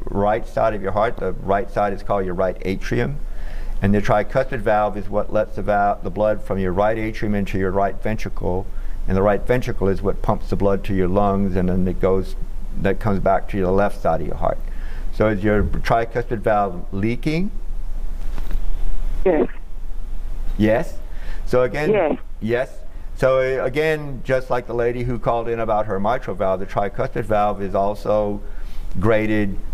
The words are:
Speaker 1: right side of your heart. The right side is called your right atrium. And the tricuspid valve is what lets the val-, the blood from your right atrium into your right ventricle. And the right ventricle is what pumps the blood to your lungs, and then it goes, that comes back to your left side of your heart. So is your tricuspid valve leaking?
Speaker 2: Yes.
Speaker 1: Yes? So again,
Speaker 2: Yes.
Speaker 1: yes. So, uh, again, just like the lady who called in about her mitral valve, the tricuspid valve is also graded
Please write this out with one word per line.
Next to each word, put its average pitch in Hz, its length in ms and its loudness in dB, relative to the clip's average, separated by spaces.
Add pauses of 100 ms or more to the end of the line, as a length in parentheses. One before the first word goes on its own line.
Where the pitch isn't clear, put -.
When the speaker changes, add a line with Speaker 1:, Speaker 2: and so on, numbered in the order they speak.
Speaker 1:
right 104 420 0
side 113 280 0
of 101 60 -6
your 95 120 -2
heart. 107 240 0
The 92 160 -2
right 98 380 -2
side 101 220 0
is 95 120 -6
called 101 200 0
your 90 100 -2
right 92 280 0
atrium. - 560 -2 (640)
And 98 100 4
the 104 80 4
tricuspid 113 600 0
valve 104 360 2
is 101 120 -4
what 101 240 0
lets 107 240 0
the 104 60 -2
val-, 101 400 2
the 101 80 -4
blood 104 320 0
from 98 160 -2
your 92 140 0
right 104 240 0
atrium 110 380 -2
into 98 240 0
your 95 140 0
right 98 280 0
ventricle. 98 640 -2 (440)
And 92 80 2
the 95 60 2
right 101 200 2
ventricle 117 460 2
is 95 140 0
what 95 200 0
pumps - 280 0
the 95 60 2
blood 98 280 2
to 107 100 0
your 92 140 2
lungs, 98 480 2
and 92 120 2
then 92 200 2
it 87 120 0
goes, 92 360 2 (440)
that 98 200 2
comes 98 180 2
back 95 300 2
to - 100 -2
your 90 140 2
left 101 280 2
side 82 200 0
of 76 80 -2
your - 80 -2
heart. - 220 0 (560)
So 107 140 2
is 101 140 0
your 104 220 2
tricuspid 117 760 0
valve 101 540 0
leaking? 151 580 0 (1700)
Speaker 2:
Yes. 185 240 4 (1080)
Speaker 1:
Yes? 107 420 2 (460)
So 123 180 2
again, 143 280 0
Speaker 2:
Yes. 175 280 0 (220)
Speaker 1:
yes. 120 380 -2 (380)
So, 131 220 2
uh, 131 260 0
again, 147 580 -2
just 127 260 -2
like 123 200 -2
the 117 60 -6
lady 120 280 -2
who 120 160 -2
called 117 300 -2
in 117 100 -2
about 107 280 -2
her 98 120 -2
mitral 104 380 -2
valve, 95 240 0
the 98 60 -4
tricuspid 110 580 -4
valve 104 360 0
is 98 140 -4
also 104 680 0 (600)
graded 107 580 2 (160)